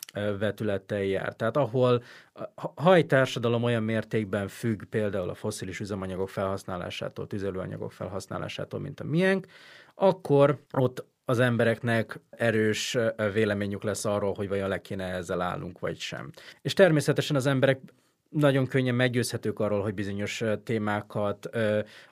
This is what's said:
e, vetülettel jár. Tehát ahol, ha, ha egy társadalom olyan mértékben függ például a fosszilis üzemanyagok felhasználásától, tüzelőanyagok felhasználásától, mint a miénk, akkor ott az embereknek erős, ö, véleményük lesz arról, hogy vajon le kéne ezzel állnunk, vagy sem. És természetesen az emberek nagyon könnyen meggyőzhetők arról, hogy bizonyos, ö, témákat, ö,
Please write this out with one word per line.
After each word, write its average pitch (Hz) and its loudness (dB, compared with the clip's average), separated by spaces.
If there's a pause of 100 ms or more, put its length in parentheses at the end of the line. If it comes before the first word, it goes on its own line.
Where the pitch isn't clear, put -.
(120)
e, 104 -4
vetülettel 101 -2
jár. 95 -2
Tehát 113 -2
ahol, 123 2 (520)
ha, - -10
ha 175 6
egy 170 6
társadalom 120 2
olyan 120 0
mértékben 110 -2
függ 110 -4
például 101 -2
a 98 -6
fosszilis 101 -8
üzemanyagok 95 -4
felhasználásától, 95 -6
tüzelőanyagok 101 -6
felhasználásától, - -8
mint 120 -10
a 107 -10
miénk, 185 0 (480)
akkor 143 4 (140)
ott 127 0 (200)
az 123 2
embereknek 117 2 (100)
erős, 110 2
ö, 113 0
véleményük 101 0
lesz 101 -4
arról, 101 0
hogy 101 -6
vajon 98 -2
le 95 -2
kéne 98 -8
ezzel 90 -4
állnunk, 90 -6
vagy - -6
sem. - -10 (320)
És 147 -4
természetesen 151 4
az 127 0
emberek 135 4 (480)
nagyon 139 4
könnyen 127 0
meggyőzhetők 120 0
arról, 104 0
hogy 101 -4
bizonyos, 101 -6
ö, 110 0
témákat, 104 -4
ö, 107 0 (320)